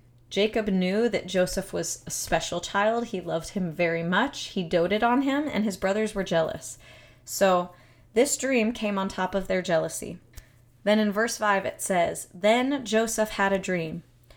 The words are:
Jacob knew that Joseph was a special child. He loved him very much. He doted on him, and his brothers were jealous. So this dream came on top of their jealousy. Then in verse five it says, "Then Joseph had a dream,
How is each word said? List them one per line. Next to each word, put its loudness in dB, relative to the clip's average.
Jacob 2
knew 2
that -2
Joseph 0
was -6
a -10
special -4
child. 0
He -6
loved -4
him -4
very 0
much. 0
He -4
doted 2
on 4
him, 0
and -2
his -2
brothers -2
were -2
jealous. -2
So 2
this 4
dream 0
came -2
on -2
top -4
of -2
their 0
jealousy. -2
Then 4
in 2
verse 0
five 2
it -6
says, 0
"Then 2
Joseph 0
had 2
a 2
dream, -4